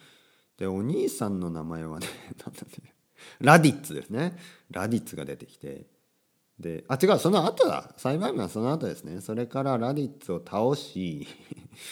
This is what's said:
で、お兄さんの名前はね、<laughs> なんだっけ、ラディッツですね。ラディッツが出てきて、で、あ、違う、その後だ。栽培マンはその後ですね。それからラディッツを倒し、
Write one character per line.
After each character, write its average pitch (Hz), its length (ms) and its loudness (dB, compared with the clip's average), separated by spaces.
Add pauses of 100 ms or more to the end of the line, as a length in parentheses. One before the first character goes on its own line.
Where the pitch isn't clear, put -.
(580)
で、 95 80 -4
お 95 160 -2
兄 156 260 0
さ - 200 -4
ん 101 100 -2
の 87 120 -4
名 80 140 -6
前 82 200 -8
は 80 160 -10
ね、 - 60 -8 (180)
<laughs> - 200 -16
な - 60 -10
ん - 40 -20
だ - 120 -16
っ - 40 -20
け、 - 120 -18 (580)
ラ 151 180 10
デ 156 120 8
ィ - 20 -4
ッ 95 80 -8
ツ - 140 -12
で 69 80 -6
す - 80 -18
ね。 165 260 -4 (340)
ラ 95 180 -4
デ 117 100 0
ィ - 20 0
ッ - 40 -16
ツ - 120 -12
が 76 80 -8
出 69 120 -10
て - 100 -18
き - 100 -20
て、 69 300 -12 (760)
で、 82 280 -8
あ、 131 140 0
違 185 40 8
う、 190 120 6
そ - 120 4
の 180 160 4
後 233 200 4
だ。 - 300 -4
栽 135 220 -2
培 202 140 -2
マ 196 80 -2
ン - 20 0
は 90 80 -2
そ 110 100 -4
の 120 100 0
後 156 160 -2
で 87 80 -4
す - 100 -16
ね。 90 180 -10
そ 110 120 -8
れ 120 120 -4
か 135 160 -4
ら 135 160 0
ラ 120 160 -2
デ 147 80 -2
ィ 135 40 -4
ッ 143 120 -12
ツ - 140 -8
を 85 60 -2
倒 113 380 0
し、 87 500 -8 (640)